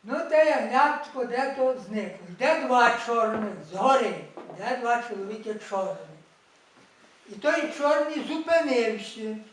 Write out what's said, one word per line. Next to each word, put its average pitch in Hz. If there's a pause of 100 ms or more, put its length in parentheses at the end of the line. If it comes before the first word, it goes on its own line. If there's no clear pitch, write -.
Ну, 254 (100)
те 311
ягнятко 269
де-то 262 (120)
зникло. 202
Йде 277
два 240
чорних 214 (180)
з 185
гори, 240 (420)
йде 233
два 233
чоловіки 214 (140)
чорні. 190 (1300)
І 208
той 302
чорний 294
зупинився. 247 (180)